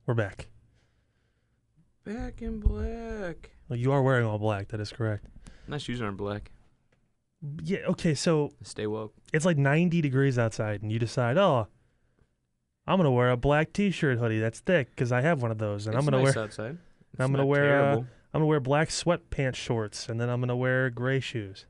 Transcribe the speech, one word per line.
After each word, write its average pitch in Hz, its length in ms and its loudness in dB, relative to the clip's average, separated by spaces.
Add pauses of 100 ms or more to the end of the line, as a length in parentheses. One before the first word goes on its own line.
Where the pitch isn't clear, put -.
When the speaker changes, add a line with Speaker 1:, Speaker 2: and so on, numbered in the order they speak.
Speaker 1:
We're 127 100 -2
back. 107 340 -4 (1600)
Speaker 2:
Back 247 380 -10
in 226 180 -8
black. 214 920 -4 (180)
Speaker 1:
Well, 120 80 -2
you 123 140 2
are 139 100 4
wearing 127 240 4
all 107 120 -2
black. 104 300 -2
That 107 120 -8
is 104 120 -8
correct. 107 340 -4 (400)
Speaker 2:
My 147 120 -8
shoes 123 240 -8
aren't 101 160 -6
black. 101 320 -8 (1120)
Speaker 1:
Yeah, 165 160 -4 (100)
okay, 170 260 0
so 151 380 0 (100)
Speaker 2:
Stay 104 240 -8
woke. 107 280 -6 (180)
Speaker 1:
it's, 156 140 2
like, 175 100 4
ninety 156 460 4
degrees 135 360 2
outside, 107 440 -2
and 110 100 -4
you 117 60 -2
decide, 120 400 0
"Oh, 147 300 2 (1160)
I'm 175 120 2
gonna 156 120 4
wear 123 200 4
a 127 80 2
black 143 340 2
t-shirt 165 460 2
hoodie 110 220 0
that's 113 200 -2
thick 170 340 0
'cause 123 160 -2
I 123 120 2
have 156 180 2
one 117 100 -2
of 110 80 -4
those, 104 280 -4
and 110 100 -4
Speaker 2:
It's 131 80 2
Speaker 1:
I'm - 60 -
gonna 131 120 4
Speaker 2:
nice 135 140 4
Speaker 1:
wear, 113 80 -4
Speaker 2:
outside. 107 260 -8
Speaker 1:
I'm 170 80 -12 (360)
Speaker 2:
It's - 60 -18
Speaker 1:
gonna 135 180 0
Speaker 2:
not 139 80 2
Speaker 1:
wear, 143 160 4 (180)
uh, - 40 4
Speaker 2:
terrible. 135 180 2 (320)
Speaker 1:
I'm 143 60 0
gonna 156 60 2
wear 151 140 2
black 143 300 2
sweatpants 147 680 -2
shorts, - 540 -4
and 113 100 -4
then 120 80 0
I'm 123 120 -2
gonna 123 160 -2
wear 127 340 0
gray 123 300 -2
shoes." 101 500 -10